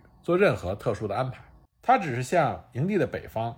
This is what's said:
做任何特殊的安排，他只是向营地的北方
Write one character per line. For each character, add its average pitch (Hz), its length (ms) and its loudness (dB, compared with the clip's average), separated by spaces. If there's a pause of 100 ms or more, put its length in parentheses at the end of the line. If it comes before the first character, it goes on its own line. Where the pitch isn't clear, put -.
(220)
做 175 160 2
任 185 180 4
何 95 200 -4
特 113 180 -2
殊 107 140 -4
的 95 80 -4
安 127 160 -2
排， - 100 -18 (400)
他 254 160 4
只 165 160 -4
是 123 80 -2
向 131 520 0
营 139 140 -2
地 208 80 0
的 147 120 2
北 - 200 -8
方 117 300 -4